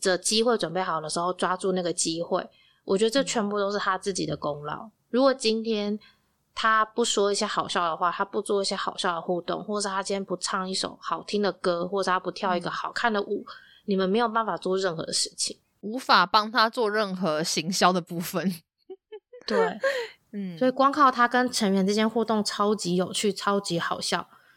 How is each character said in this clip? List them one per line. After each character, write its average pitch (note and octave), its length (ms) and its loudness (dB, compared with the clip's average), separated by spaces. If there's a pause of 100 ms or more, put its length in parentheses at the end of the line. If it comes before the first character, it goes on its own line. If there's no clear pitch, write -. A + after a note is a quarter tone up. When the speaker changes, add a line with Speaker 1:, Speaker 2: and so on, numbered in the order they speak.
Speaker 1:
着 F#3 160 2
机 G#3+ 260 2
会 A#3 140 4
准 E3 160 -4
备 F#3 100 -2
好 E3+ 160 -2
的 D#3 120 -6
时 F3 100 -2
候 F3 100 0
抓 F3+ 240 -2
住 F#3 180 0
那 F3+ 100 0
个 E3+ 100 -2
机 E3 300 -2
会， - 260 -2 (360)
我 G3 120 2
觉 G#3+ 80 2
得 A3+ 60 2
这 C4+ 120 2
全 A3 240 -2
部 G#3 120 -4
都 G3+ 120 -2
是 G#3 60 -2
他 F#3+ 220 -2
自 F#3+ 160 -4
己 D#3+ 100 -4
的 D#3 100 -4
功 D3 300 -6
劳。 D#3 200 -8
Speaker 2:
嗯。 A3 80 -20 (180)
Speaker 1:
如 A#3+ 100 2
果 C4 140 6
今 A3+ 280 0
天 G#3+ 360 -2 (580)
他 A3 280 4
不 A#3+ 200 -2
说 G3+ 280 2
一 - 20 -2
些 G#3 100 0
好 E3+ 220 -2
笑 F3 180 0
的 D#3+ 120 0
话， F3 160 0
他 G3 120 -2
不 G#3+ 160 -4
做 G3+ 220 0
一 - 20 -4
些 F#3+ 120 -2
好 - 200 -4
笑 F3+ 200 0
的 E3 40 -4
互 E3+ 220 -2
动， E3+ 220 -4
或 G#3 160 -4
是 G3 80 -2
他 F#3+ 140 -2
今 G3 120 -4
天 G3 100 -4
不 F3+ 120 -4
唱 F#3 320 -4
一 F#3+ 40 -6
首 - 300 -6
好 E3 220 -6
听 G#3 180 -2
的 F#3 100 2
歌， F3 340 0
或 G3 140 0
是 F#3+ 80 0
他 F#3 100 2
不 F#3 120 -4
跳 G3 260 -2
一 F#3 40 -2
个 E3 100 -6
好 - 220 -6
看 A#3 200 0
的 G3+ 80 2
舞， G3+ 260 -4
Speaker 2:
嗯。 - 60 -16 (340)
Speaker 1:
你 G3 100 2
们 F#3+ 120 2
没 G3+ 100 2
有 A#3+ 100 2
办 A3 180 -2
法 F3 100 -2
做 F#3+ 220 0
任 F#3 180 -2
何 D#3+ 80 -6
的 - 80 -8
事 - 240 0
情。 - 220 -6 (220)
Speaker 2:
无 A3 180 -8
法 G#3 260 6
帮 G#3+ 260 2
他 A3+ 200 2
做 A3 200 0
任 G3+ 240 0
何 D#3+ 280 0
行 E3+ 280 -2
销 F#3 220 4
的 F#3 80 0
部 E3+ 180 -8
分。 F3 440 -4 (840)
Speaker 1:
对。 - 320 2 (240)
Speaker 2:
<laughs> - 280 -16
嗯。 F#3+ 260 -8
Speaker 1:
所 B3+ 100 2
以 B3+ 40 4
光 C4+ 220 4
靠 C#4 180 6
他 A#3+ 160 4
跟 B3 240 2
成 G3 220 2
员 F#3+ 120 4
之 G3+ 80 2
间 A3 160 2
互 A3+ 160 0
动 G#3+ 200 2
超 G#3 280 2
级 F3+ 220 0
有 F3+ 180 0
趣、 G3+ 200 0
超 G3+ 280 0
级 E3+ 180 -2
好 - 220 -2
笑， - 280 -2 (280)